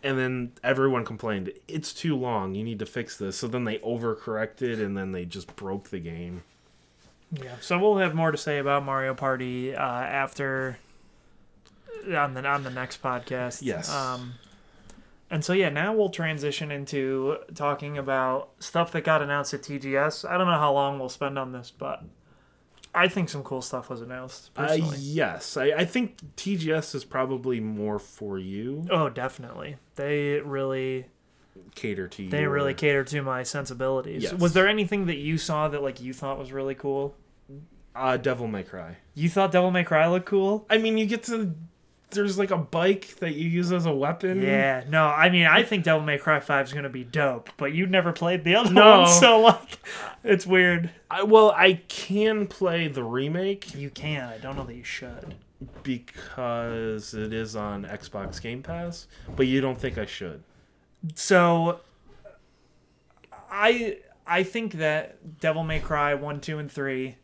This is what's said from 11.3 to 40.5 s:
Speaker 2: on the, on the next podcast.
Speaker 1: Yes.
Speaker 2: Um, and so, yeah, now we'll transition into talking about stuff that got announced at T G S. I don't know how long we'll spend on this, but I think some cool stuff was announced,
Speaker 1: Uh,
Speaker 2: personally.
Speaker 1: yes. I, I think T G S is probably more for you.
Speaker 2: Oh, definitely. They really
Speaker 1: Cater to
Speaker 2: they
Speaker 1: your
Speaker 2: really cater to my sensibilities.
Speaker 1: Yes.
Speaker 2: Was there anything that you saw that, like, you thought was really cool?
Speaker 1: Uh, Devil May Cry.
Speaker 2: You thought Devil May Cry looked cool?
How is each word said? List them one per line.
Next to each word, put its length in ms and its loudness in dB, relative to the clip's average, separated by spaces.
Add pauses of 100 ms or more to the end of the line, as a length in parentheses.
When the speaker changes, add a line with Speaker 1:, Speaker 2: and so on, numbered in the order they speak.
Speaker 2:
on 180 0
the, 120 -8
on 180 0
the 60 -8
next 320 -10
podcast. 600 -6
Speaker 1:
Yes. 300 -6
Speaker 2:
Um, 420 -6 (960)
and 140 -2
so, 80 -2
yeah, 160 2
now 260 -2
we'll 160 2
transition 600 -4
into 640 -2 (180)
talking 440 -4
about 600 -2
stuff 340 -2
that 120 -4
got 180 2
announced 320 -4
at 80 -8
T 160 -10
G 180 -4
S. 280 -2
I 140 -4
don't 100 2
know 100 2
how 140 2
long 260 0
we'll 100 -6
spend 300 -6
on 140 -8
this, 180 -14
but 320 -10 (880)
I 140 4
think 220 -2
some 160 -10
cool 180 -6
stuff 280 -8
was 100 -10
announced, 560 -16
Speaker 1:
Uh, 100 -2
Speaker 2:
personally. 320 0
Speaker 1:
yes. 580 -4
I, 100 0
I 180 2
think 320 -4 (180)
T 220 -4
G 160 -2
S 240 -4
is 80 -8
probably 560 -4
more 400 -4
for 400 -10
you. 500 -8
Speaker 2:
Oh, 180 2
definitely. 680 -10 (180)
They 460 -2
really 680 -4 (680)
Speaker 1:
Cater 320 -6
to 200 -12
Speaker 2:
they 140 0
Speaker 1:
your 80 0
Speaker 2:
really 240 0
cater 300 2
to 180 -6
my 220 -4
sensibilities. 800 -4
Speaker 1:
Yes. 80 -2
Speaker 2:
Was 220 2
there 120 6
anything 400 0
that 120 -2
you 200 -2
saw 300 0
that, 140 -4
like, 180 -6
you 120 -10
thought 260 -6
was 140 -12
really 220 -4
cool? 400 -4 (800)
Speaker 1:
Uh, 220 2
Devil 320 -2
May 160 -4
Cry. 320 -14 (180)
Speaker 2:
You 140 0
thought 240 2
Devil 180 6
May 140 2
Cry 240 4
looked 180 2
cool? 440 2